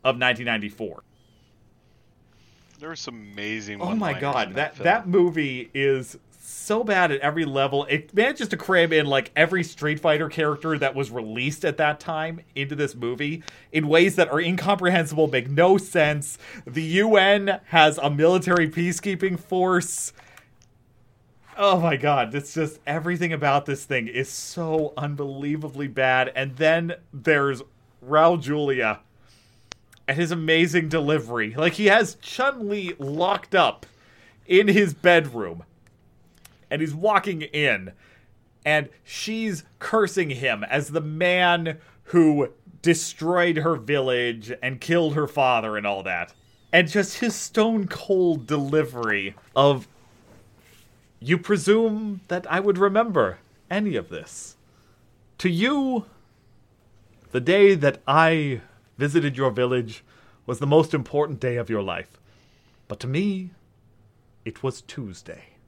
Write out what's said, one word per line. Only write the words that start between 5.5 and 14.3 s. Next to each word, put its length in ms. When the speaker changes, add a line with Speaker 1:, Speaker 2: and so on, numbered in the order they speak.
Speaker 1:
is 440
so 420
bad 280
at 100
every 240
level. 400
It 280
manages 360
to 80
cram 340
in, 140
like, 300
every 280
Street 380
Fighter 260
character 500
that 160
was 160
released 540
at 140
that 240
time 400
into 200
this 200
movie 480
in 160
ways 300
that 120
are 120